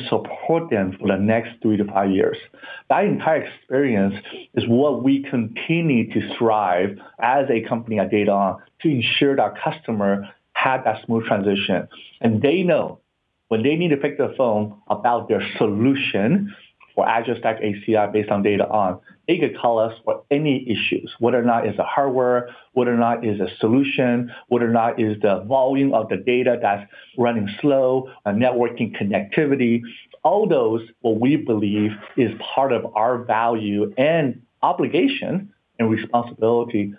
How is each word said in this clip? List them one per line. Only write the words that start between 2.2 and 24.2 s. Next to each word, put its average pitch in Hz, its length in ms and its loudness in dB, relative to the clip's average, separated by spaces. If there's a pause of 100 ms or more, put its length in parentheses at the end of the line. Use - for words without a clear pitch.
That 160 140 2
entire 160 400 0
experience 110 720 0 (380)
is 110 120 0
what 120 380 2
we 139 200 2
continue 127 920 0
to 104 220 -2
strive 101 640 0 (220)
as 135 300 0
a 113 180 0
company 117 320 -4
at 98 100 0
Data 104 220 2
On 98 300 0 (200)
to 170 60 0
ensure 139 480 2
that 113 260 0
customer 101 680 -2 (240)
had 131 320 -2
that 113 200 -2
smooth 113 200 -2
transition. 101 640 -2 (320)
And 113 200 2
they 175 220 2
know 143 380 0 (480)
when 110 120 0
they 143 140 2
need 170 140 0
to - 80 2
pick 143 200 -4
the 123 200 0
phone 107 400 0 (100)
about 110 400 0
their 101 180 0 (120)
solution 123 1000 0 (400)
for 104 140 2
Azure 117 300 0
Stack 113 220 -2
A 107 120 -2 (100)
C 110 120 2
I 104 100 4
based 104 240 -2
on 101 140 0
Data 101 260 2
On, 98 300 0 (280)
they 165 120 0
could 127 180 -2
call 117 220 2
us 113 260 0
for - 240 -2
any 143 400 0
issues, - 480 -2
whether 120 220 2
or 117 40 0
not 117 220 2
it's 101 140 -4
a 87 40 0
hardware, 123 680 0 (240)
whether 120 200 2
or 117 40 2
not 117 280 0
it's 101 160 0
a - 160 -4
solution, 123 760 0 (180)